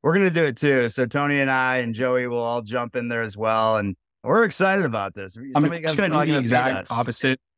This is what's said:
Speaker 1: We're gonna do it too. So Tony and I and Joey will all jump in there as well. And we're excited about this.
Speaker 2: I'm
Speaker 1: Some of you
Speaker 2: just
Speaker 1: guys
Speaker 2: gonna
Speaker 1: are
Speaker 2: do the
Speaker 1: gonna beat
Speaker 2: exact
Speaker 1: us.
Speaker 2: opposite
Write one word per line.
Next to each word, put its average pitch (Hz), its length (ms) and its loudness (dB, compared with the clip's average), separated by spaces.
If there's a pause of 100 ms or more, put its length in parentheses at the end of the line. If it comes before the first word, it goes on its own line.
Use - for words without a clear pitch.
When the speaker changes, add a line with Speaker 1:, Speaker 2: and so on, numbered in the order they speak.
Speaker 1:
We're 156 120 2
gonna 196 160 4
do 165 140 2
it 131 120 -2
too. 131 320 4
So 123 180 0
Tony 143 340 0
and 135 100 2
I 127 260 2
and 117 180 -2
Joey 127 320 0
will 120 160 -2
all 117 200 -2
jump 120 340 -6
in 120 120 -4
there 117 140 -2
as 104 140 -8
well. 110 420 2
And 101 180 -2 (280)
we're 202 200 2
excited 190 400 2
about 104 300 -4
this. 98 220 -12
Speaker 2:
I'm 131 160 -16
Speaker 1:
Some 147 140 2
of 147 80 0
you 165 60 -8
Speaker 2:
just 156 160 -2
Speaker 1:
guys 196 120 0
Speaker 2:
gonna 160 80 -2
Speaker 1:
are 147 100 2
Speaker 2:
do 156 60 0
the - 0 -
Speaker 1:
gonna 143 80 2
beat 123 60 -2
Speaker 2:
exact 123 440 0
Speaker 1:
us. - 20 -2
Speaker 2:
opposite 120 480 -2 (180)